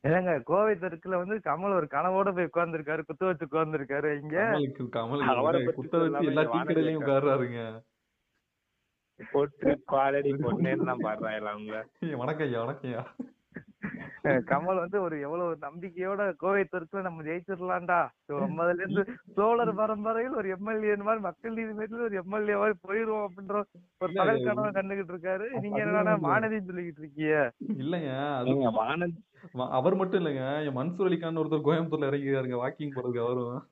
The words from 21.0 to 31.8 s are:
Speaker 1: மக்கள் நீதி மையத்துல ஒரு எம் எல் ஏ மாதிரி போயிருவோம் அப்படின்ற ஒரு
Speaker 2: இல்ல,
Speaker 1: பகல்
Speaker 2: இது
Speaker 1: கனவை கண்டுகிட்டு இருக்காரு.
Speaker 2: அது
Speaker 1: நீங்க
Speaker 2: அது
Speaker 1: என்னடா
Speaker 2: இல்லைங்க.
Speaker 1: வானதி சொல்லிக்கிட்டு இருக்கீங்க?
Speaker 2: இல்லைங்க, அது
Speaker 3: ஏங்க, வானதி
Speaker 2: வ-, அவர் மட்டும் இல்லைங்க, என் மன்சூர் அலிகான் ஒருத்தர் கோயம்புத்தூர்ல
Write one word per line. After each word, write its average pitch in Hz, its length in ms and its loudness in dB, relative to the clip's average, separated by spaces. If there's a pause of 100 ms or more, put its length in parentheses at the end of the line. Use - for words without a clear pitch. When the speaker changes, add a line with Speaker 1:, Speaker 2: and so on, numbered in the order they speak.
Speaker 1:
மக்கள் 196 300 -6
நீதி 220 200 -4
மையத்துல 220 300 -4
ஒரு 214 140 -2
எம் 185 160 -4
எல் 208 160 0
ஏ 208 60 4
மாதிரி 202 240 2 (100)
போயிருவோம் 214 380 0
அப்படின்ற 190 260 -8
ஒரு 202 140 0 (320)
Speaker 2:
இல்ல, 185 260 0
Speaker 1:
பகல் 220 120 4
Speaker 2:
இது 220 80 0
Speaker 1:
கனவை 214 260 2
கண்டுகிட்டு 190 420 -4
இருக்காரு. 185 360 -4
Speaker 2:
அது 269 120 -6
Speaker 1:
நீங்க 208 220 -2
Speaker 2:
அது - 80 0
Speaker 1:
என்னடா 214 260 4
Speaker 2:
இல்லைங்க. 160 80 0
Speaker 1:
வானதி 220 340 2
சொல்லிக்கிட்டு 180 400 -8
இருக்கீங்க? 151 540 2 (200)
Speaker 2:
இல்லைங்க, 143 640 -2
அது 127 140 2
Speaker 3:
ஏங்க, 131 240 4
வானதி 160 440 0 (360)
Speaker 2:
வ-, 127 160 -2
அவர் 151 240 4
மட்டும் 190 300 2
இல்லைங்க, 139 400 -2
என் 135 120 -2
மன்சூர் 180 320 0
அலிகான் 165 340 0
ஒருத்தர் 156 240 2
கோயம்புத்தூர்ல 156 440 2